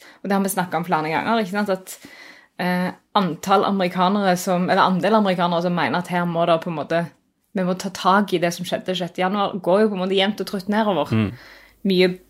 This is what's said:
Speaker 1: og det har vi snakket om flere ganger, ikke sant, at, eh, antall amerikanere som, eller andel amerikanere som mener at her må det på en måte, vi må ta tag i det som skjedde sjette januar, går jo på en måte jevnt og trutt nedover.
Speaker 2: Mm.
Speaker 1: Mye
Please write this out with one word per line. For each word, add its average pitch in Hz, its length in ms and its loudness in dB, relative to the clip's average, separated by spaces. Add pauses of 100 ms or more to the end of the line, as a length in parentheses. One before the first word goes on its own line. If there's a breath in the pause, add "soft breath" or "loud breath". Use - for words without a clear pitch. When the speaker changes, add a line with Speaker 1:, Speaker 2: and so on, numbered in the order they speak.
(240 loud breath)
Speaker 1:
og 190 60 -4
det - 20 0
har 196 100 2
vi 196 80 -2
snakket 185 260 -2
om 165 100 -2
flere 160 260 -2
ganger, 220 320 0
ikke 175 80 -8
sant, 202 180 -2
at, 185 280 -6 (640 loud breath)
eh, 180 320 0 (240)
antall 190 500 2
amerikanere 185 720 2
som, 180 320 0
eller 190 140 4
andel 185 320 2
amerikanere 175 460 2
som 180 140 -2
mener 151 240 0
at 180 80 -6
her 175 180 -2
må 170 200 0
det 165 160 2
på - 80 -10
en 165 80 -6
måte, 165 280 -2 (480)
vi 190 100 -2
må 185 140 0
ta 196 120 -8
tag 190 440 2
i 185 40 4
det 170 160 0
som 175 100 -10
skjedde - 320 -4
sjette 175 220 -8
januar, 190 420 -2
går 180 220 2
jo 220 80 4
på 208 80 -6
en 185 100 -2
måte 196 80 -2
jevnt 196 240 2
og 185 80 -6
trutt 196 220 -6
nedover. 208 420 0
Speaker 2:
Mm. 110 200 0 (540 loud breath)
Speaker 1:
Mye 185 340 2 (100)